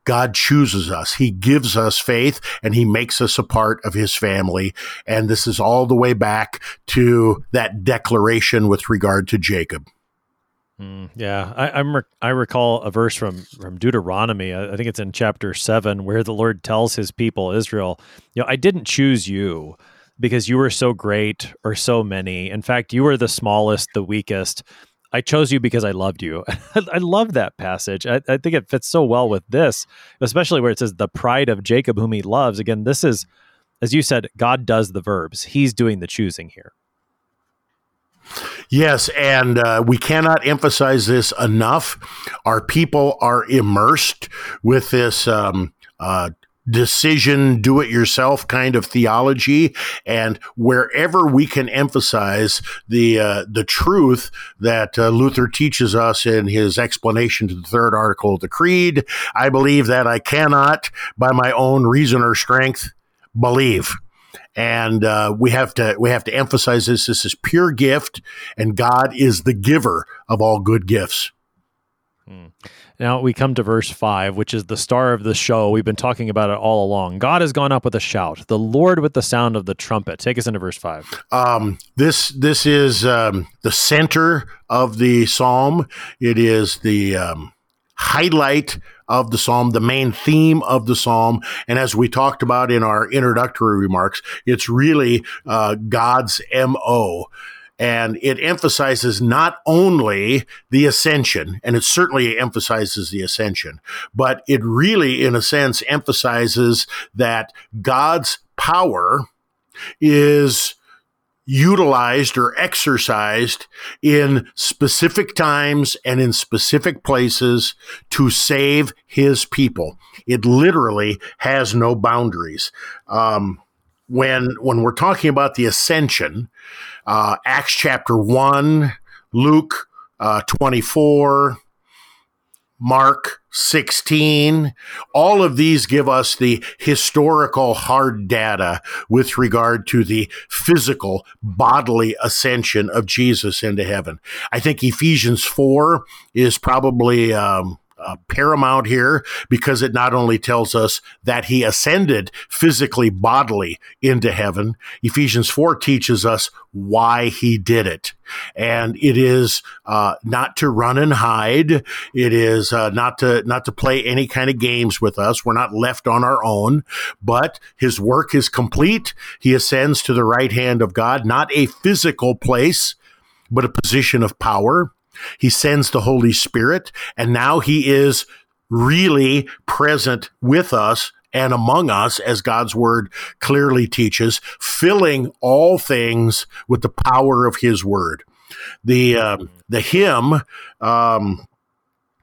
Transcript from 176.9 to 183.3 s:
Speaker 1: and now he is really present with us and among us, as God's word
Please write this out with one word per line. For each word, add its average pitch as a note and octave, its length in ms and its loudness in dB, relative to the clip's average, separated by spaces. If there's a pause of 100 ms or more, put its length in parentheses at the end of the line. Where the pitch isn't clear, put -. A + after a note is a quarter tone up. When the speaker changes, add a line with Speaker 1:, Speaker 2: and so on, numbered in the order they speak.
Speaker 1:
and A#2+ 160 -2
now C3 280 2
he C#3+ 320 0
is C#3 340 4 (460)
really C#3 760 2 (200)
present C#3 640 -2 (100)
with D3+ 320 2
us A2+ 400 0 (200)
and C3 200 0
among B2 380 2
us, G#2+ 300 0
as G#2+ 200 -2
God's A2+ 340 -2
word A#2 380 0 (260)